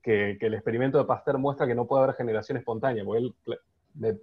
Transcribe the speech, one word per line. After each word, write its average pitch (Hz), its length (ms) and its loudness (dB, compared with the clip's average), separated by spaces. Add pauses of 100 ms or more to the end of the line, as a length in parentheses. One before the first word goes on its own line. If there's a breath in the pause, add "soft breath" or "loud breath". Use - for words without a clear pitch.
que, 101 360 2
que 113 80 0
el 107 80 0
experimento 123 420 0
de 135 80 4
Pasteur 131 320 0
muestra 139 280 0
que 120 100 0
no 120 120 0
puede 135 160 4
haber 131 120 2
generación 120 420 -2
espontánea", 117 480 -2
porque 110 180 0
él, 123 100 -4 (640)
me, 110 280 -2